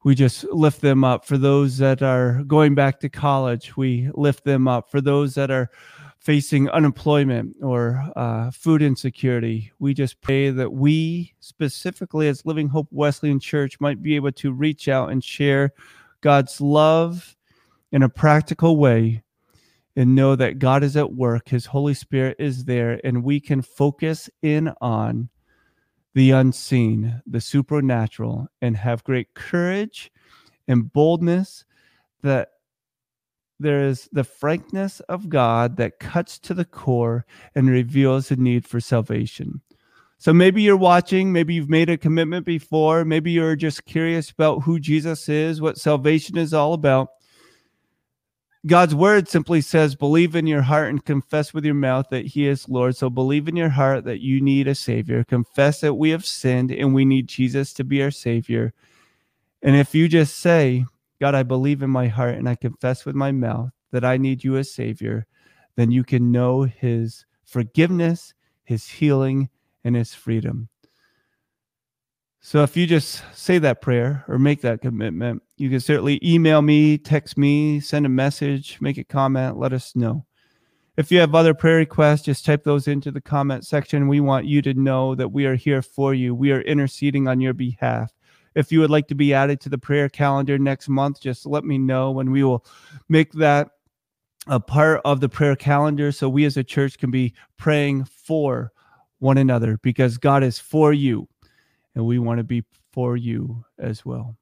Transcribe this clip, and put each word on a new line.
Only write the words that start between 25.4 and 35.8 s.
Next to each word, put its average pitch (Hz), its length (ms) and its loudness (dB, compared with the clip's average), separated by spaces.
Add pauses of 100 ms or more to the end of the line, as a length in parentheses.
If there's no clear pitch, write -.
the 131 160 6
unseen, 120 960 0
the 117 120 -6
supernatural, 120 1080 -2 (120)
and 120 180 -2
have 117 260 -4
great 127 320 -6
courage 185 760 -6 (560)
and 120 240 0
boldness 170 720 0 (580)
that 135 260 -2 (1120)
there 143 280 0
is 127 240 -6
the 143 120 -2
frankness - 800 -6
of 185 280 -10
God 120 480 0
that 117 220 -4